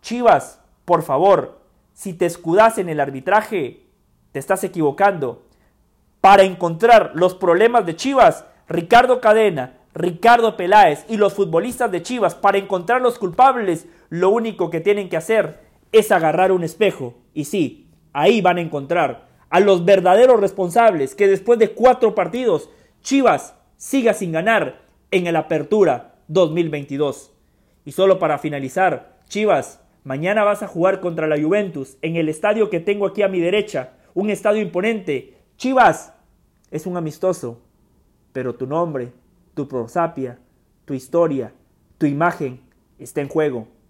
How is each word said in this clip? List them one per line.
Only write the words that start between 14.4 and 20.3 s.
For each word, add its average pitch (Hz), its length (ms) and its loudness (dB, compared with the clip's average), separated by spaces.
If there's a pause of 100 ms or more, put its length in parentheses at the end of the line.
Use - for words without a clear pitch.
que 165 120 -6
tienen 202 260 -2
que 170 80 -8
hacer 170 460 -2 (320)
es 214 180 4
agarrar 175 400 2
un 180 140 0
espejo. 160 480 -4 (200)
Y 143 120 -8
sí, - 440 -6 (220)
ahí 196 300 2
van 180 160 2
a 175 40 -6
encontrar 147 680 -4 (200)
a 175 120 2
los 190 240 2
verdaderos 202 560 4